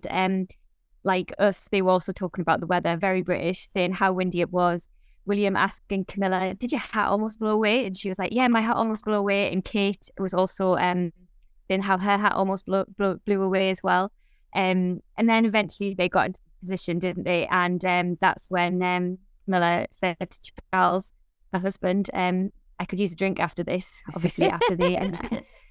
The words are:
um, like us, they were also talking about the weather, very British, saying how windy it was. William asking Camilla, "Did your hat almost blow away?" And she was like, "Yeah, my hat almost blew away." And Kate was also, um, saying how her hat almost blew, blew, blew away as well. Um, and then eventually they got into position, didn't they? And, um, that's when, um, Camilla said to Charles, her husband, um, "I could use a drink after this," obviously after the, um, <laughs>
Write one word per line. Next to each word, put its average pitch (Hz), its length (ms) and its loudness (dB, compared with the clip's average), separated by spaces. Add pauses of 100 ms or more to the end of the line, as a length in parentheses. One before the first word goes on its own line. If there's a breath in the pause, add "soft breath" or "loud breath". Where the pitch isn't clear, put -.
um, 185 380 0 (560)
like 185 340 0
us, 202 320 0
they 196 140 2
were 185 80 4
also 185 200 0
talking 180 300 -6
about 165 200 2
the 165 60 -6
weather, 170 300 0
very 185 240 0
British, 175 500 -2
saying 185 220 0
how 190 180 2
windy 180 300 0
it 170 100 -2
was. 175 380 0 (360)
William 202 300 0
asking 190 500 -2
Camilla, 190 500 -2
"Did 240 160 -6
your 247 100 -2
hat - 280 -2
almost 214 300 -2
blow 214 120 0
away?" 220 340 2
And 190 100 -6
she 196 140 -6
was 185 80 -6
like, 185 140 -4
"Yeah, 254 160 2
my 233 120 4
hat 220 160 0
almost 220 300 -2
blew 220 80 0
away." 202 380 0
And 185 120 -2
Kate 202 540 -2
was 190 160 -4
also, 185 440 0
um, 180 360 0 (540)
saying 190 160 0
how 190 160 2
her 202 180 2
hat 208 160 2
almost 190 320 0
blew, 190 200 0 (120)
blew, 190 300 0
blew 196 160 2
away 190 260 2
as 190 140 -4
well. 185 280 2 (440)
Um, 185 460 2 (140)
and 226 140 2
then 226 160 4
eventually 202 480 0
they 185 160 0
got - 160 2
into - 160 -6 (180)
position, 180 380 -4
didn't 180 280 -4
they? 175 220 0
And, 180 380 0
um, 180 340 0
that's - 300 0
when, 180 320 0
um, 180 380 -2 (260)
Camilla 175 460 2
said 180 280 -4
to - 320 -12 (220)
Charles, 185 400 2 (400)
her 185 60 0
husband, 190 560 -2
um, 185 360 0 (280)
"I 180 60 -6
could 180 120 -8
use 190 160 -2
a - 20 -16
drink 196 240 -2
after 170 240 -4
this," - 300 -4 (220)
obviously 170 320 2
after 359 280 2
the, 180 220 2
um, - 480 -4
<laughs> - 40 -20 (200 soft breath)